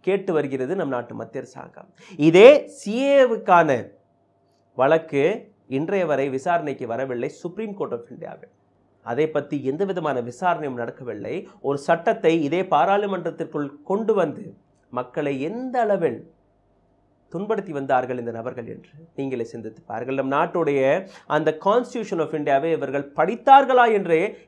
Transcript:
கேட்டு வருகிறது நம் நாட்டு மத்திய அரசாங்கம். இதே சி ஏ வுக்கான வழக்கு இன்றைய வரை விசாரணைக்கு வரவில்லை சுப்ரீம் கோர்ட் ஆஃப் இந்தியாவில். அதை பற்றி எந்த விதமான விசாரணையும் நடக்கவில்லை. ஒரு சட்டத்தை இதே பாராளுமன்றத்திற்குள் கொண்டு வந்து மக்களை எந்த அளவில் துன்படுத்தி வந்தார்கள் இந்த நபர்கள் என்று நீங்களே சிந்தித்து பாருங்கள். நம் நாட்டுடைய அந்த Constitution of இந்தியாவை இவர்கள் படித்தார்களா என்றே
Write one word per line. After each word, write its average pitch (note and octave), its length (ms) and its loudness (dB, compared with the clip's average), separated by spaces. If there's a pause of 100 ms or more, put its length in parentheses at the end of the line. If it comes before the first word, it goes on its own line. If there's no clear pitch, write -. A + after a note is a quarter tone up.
கேட்டு F#3+ 320 -2
வருகிறது C#3 420 -2
நம் D3+ 200 -4
நாட்டு A#2+ 200 -8
மத்திய A#2 280 -12
அரசாங்கம். - 460 -20 (300)
இதே E3 300 10 (220)
சி - 340 -10
ஏ C#4 200 6
வுக்கான F3 540 4 (1000)
வழக்கு C#3+ 460 2 (460)
இன்றைய E3+ 360 -2
வரை C#3+ 240 -2
விசாரணைக்கு C#3+ 560 -4
வரவில்லை B2 480 -6
சுப்ரீம் G3+ 420 -10
கோர்ட் C3+ 180 -8
ஆஃப் - 160 -12
இந்தியாவில். - 440 -18 (520)
அதை C3+ 220 -2
பற்றி D3 360 -6
எந்த D3+ 200 -4
விதமான E3 380 -4
விசாரணையும் C#3 580 -4
நடக்கவில்லை. A2+ 560 -10 (240)
ஒரு C#3 200 -2
சட்டத்தை A3 640 2
இதே E3 240 -2
பாராளுமன்றத்திற்குள் E3 1040 -2 (140)
கொண்டு G#3 300 -2
வந்து D#3+ 320 -2 (460)
மக்களை C3+ 480 -4
எந்த A#3+ 380 -6
அளவில் F3+ 380 0 (1160)
துன்படுத்தி G3 400 -6
வந்தார்கள் B2+ 480 -2
இந்த A#2 120 -8
நபர்கள் A#2 360 -10
என்று - 260 -18 (200)
நீங்களே B2+ 300 -6
சிந்தித்து A2+ 380 -14
பாருங்கள். B2 360 -8
நம் C3+ 140 -4
நாட்டுடைய D#3 480 0 (460)
அந்த D#3 320 0
Constitution A3 640 -2
of D#3 140 -4
இந்தியாவை D3 380 0
இவர்கள் C#3+ 400 -4
படித்தார்களா B3 800 6
என்றே E3+ 280 2 (280)